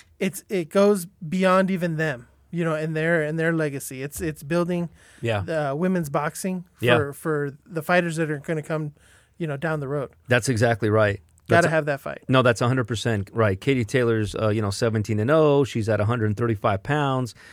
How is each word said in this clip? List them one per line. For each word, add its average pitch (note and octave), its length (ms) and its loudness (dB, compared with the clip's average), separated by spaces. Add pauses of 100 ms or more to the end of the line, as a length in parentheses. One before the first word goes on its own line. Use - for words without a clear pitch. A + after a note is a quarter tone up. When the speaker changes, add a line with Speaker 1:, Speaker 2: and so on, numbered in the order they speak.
(200)
Speaker 1:
it's, F#3+ 280 -4
it F3 200 -4
goes G3 380 4
beyond F#3 640 0
even E3+ 260 -2
them, C#3+ 300 -4 (240)
you E3+ 140 -4
know, D#3+ 100 0
and D#3 220 -4
their, D#3+ 260 2
and D3+ 160 -2
their E3 140 0
legacy. C#3 500 -4
It's, C#3+ 180 -10
it's D#3+ 220 -6
building F3 460 -2 (320)
Speaker 2:
Yeah. A2 200 0
Speaker 1:
the, D3+ 300 -2
uh, C#3 60 -2
women's F3 340 0
boxing E3 540 -4 (100)
for, - 100 -10
Speaker 2:
Yeah. C#3 280 4
Speaker 1:
for C#3+ 520 -4
the D#3+ 180 -8
fighters F3 340 0
that D#3+ 160 -2
are D3 60 -4
gonna D#3 240 -4
come, D#3 320 -6 (440)
you E3+ 80 -4
know, D3 100 -6
down D#3 220 -4
the C#3 100 -6
road. C#3 220 -4 (180)
Speaker 2:
That's B2 200 2
exactly A#2 420 2
right. G#2 300 4 (280)
Speaker 1:
Gotta E3+ 140 6
Speaker 2:
That's E3+ 40 2
a D#3 40 2
Speaker 1:
have D#3 160 0
that C#3+ 140 -4
fight. - 260 -12
Speaker 2:
No, C3 160 4
that's A#2+ 200 4
a A#2+ 60 2
hundred B2+ 160 0
percent G#2+ 500 -2
right. G#2+ 260 2
Katie C3 240 0
Taylor's, A2+ 500 0
uh, A2 140 0
you G#2+ 140 0
know, G2+ 80 -2
seventeen G#2+ 500 0
and A2+ 100 0
oh. D3 340 4
She's A2+ 260 -2
at G#2+ 100 2
a G#2 60 2
hundred G#2+ 320 0
thirty-five A2+ 440 0
pounds. C3+ 520 -2 (180)